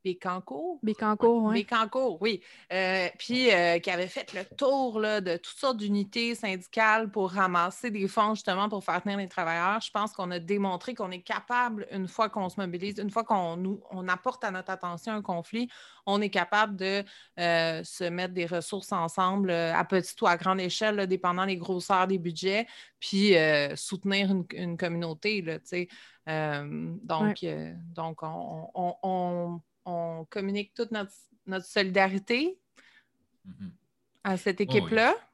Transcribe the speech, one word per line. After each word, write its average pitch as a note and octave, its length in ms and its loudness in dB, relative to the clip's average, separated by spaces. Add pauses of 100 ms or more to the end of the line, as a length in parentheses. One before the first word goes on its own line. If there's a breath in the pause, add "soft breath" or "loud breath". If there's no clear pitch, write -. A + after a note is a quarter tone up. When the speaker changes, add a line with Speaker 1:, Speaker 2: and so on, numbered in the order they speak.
Speaker 1:
Bécancour. F#3+ 760 -6
Speaker 2:
Bécancour, A3 600 2
ouais. G#3+ 100 2
Speaker 1:
Bécancour, A#3 680 0
oui. G#3 200 0 (320 loud breath)
Euh, F#3 340 2 (120)
puis, B3 320 4
euh, F3 260 6
qui F3+ 140 0
avait F3+ 160 -2
fait - 260 -10
le F#3+ 100 -6 (140)
tour, C4 420 2
là, G#3+ 220 2
de F3 160 -2
toutes - 200 -12
sortes C4 200 0
d'unités G#3 560 0
syndicales A3 800 2
pour F#3+ 200 0
ramasser F#3 600 2
des G3 160 -2
fonds, G#3+ 260 2
justement, G3+ 340 0
pour G3+ 160 -4
faire F3+ 200 0
tenir G3+ 160 -2
les F#3+ 80 -4
travailleurs. F3 520 0
Je - 120 -8
pense G#3+ 200 -2
qu'on G3+ 200 -6
a F3 80 -4
démontré G3 560 -2
qu'on F#3+ 160 -6
est F3+ 100 -10
capable, A3+ 720 -2
une F#3+ 160 -4
fois G#3+ 220 0
qu'on G3 200 -4
se - 100 -8
mobilise, F#3+ 380 -4
une G#3 140 -4
fois A3+ 120 0
qu'on F3+ 340 0
nous, F#3+ 240 -4 (100)
on F#3 160 -6
apporte F#3 360 -2
à G#3+ 60 -2
notre F#3 220 -6
attention F3+ 420 -6
un G#3 80 -4
conflit, G3 480 -4 (380 loud breath)
on G3+ 120 2
est G3+ 120 0
capable G3+ 440 2
de, G3 280 -2 (360 loud breath)
euh, E3 440 2
se - 220 -8
mettre F3+ 280 -2
des F3 140 -2
ressources F3+ 440 -4
ensemble, F#3 600 2
euh, E3 240 2
à F3 100 4
petite - 360 0
ou G#3+ 60 4
à F3 80 6
grande F#3 240 0
échelle, G#3 360 0
là, G3+ 100 0
dépendant F3+ 400 0
les F#3+ 120 -2
grosseurs F#3 500 2
des F#3+ 100 2
budgets, F#3 480 0 (340 loud breath)
puis, G3 380 6
euh, D3 380 4
soutenir G3 560 -2
une, F3+ 220 2
une E3+ 240 -6
communauté, E3+ 680 -2
là, D#3+ 160 -6
tu - 80 -20
sais. F3+ 200 -4 (400 loud breath)
Euh, D#3 760 -4
donc, G3+ 400 0
Speaker 2:
Ouais. E3+ 60 -4
Speaker 1:
euh, D#3 240 -6 (220)
donc E3 260 -8
on, E3 540 -8
on, F3 260 -2
on, F3 600 -2 (240)
on E3+ 440 -6
communique G3+ 460 -4
toute A3+ 160 -4
notre, G3+ 200 -6 (360)
notre F#3+ 180 -4
solidarité G3 920 2 (840 soft breath)
Speaker 3:
Mhm. F#2+ 280 -14 (520)
Speaker 1:
à F#3+ 140 0
cette F#3 240 -2
Speaker 3:
Oh, - 80 4
oui. E3 80 4
Speaker 1:
équipe-là. A3 380 6 (180)